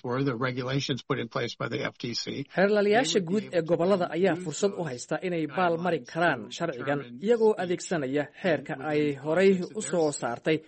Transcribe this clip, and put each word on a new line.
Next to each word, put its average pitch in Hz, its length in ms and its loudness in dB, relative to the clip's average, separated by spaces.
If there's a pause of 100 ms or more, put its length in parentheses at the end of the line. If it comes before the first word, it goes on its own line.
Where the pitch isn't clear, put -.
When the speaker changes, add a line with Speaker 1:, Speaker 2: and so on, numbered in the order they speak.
Speaker 1:
were, 127 220 -2
the 135 100 0
regulations 127 680 -2
put 123 160 -4
in 120 100 -4
place 120 260 -4
by 123 140 -6
the 120 160 -4
F 113 140 -6
T 120 160 -6
C. 120 400 -6
Speaker 2:
Xeerlaaliyaasha 208 600 4
Speaker 1:
They 202 60 4
would 165 80 -6
Speaker 2:
guud 202 140 0
Speaker 1:
be 196 40 -12
able 180 120 -2
Speaker 2:
ee - 20 4
Speaker 1:
to 160 100 -4
Speaker 2:
gobollada 175 360 4
Speaker 1:
use - 100 -6
Speaker 2:
ayaa 175 180 4
Speaker 1:
those 180 100 -6
Speaker 2:
fursad 196 280 0
u 190 120 -4
haysta 139 380 -4
inay 175 240 -2
baal 170 320 2
mari 170 200 0
Speaker 1:
guidelines - 140 -12
Speaker 2:
karaan 160 320 2
Speaker 1:
to - 80 -14
Speaker 2:
sharcigan 143 460 -2
Speaker 1:
determine 120 280 -10
Speaker 2:
iyagoo 220 260 6
Speaker 1:
speech 180 120 -2
Speaker 2:
adeegsanaya 151 580 -2
Speaker 1:
and 139 200 -8
Speaker 2:
xeerka 151 340 0
Speaker 1:
within 139 140 -6
Speaker 2:
ay 151 100 2
Speaker 1:
the 143 240 0
Speaker 2:
horay 180 260 6
Speaker 1:
context 180 200 2
of - 60 -12
Speaker 2:
u 214 40 -6
Speaker 1:
their - 100 -8
Speaker 2:
soo 160 220 2
saartay 135 440 -2 (120)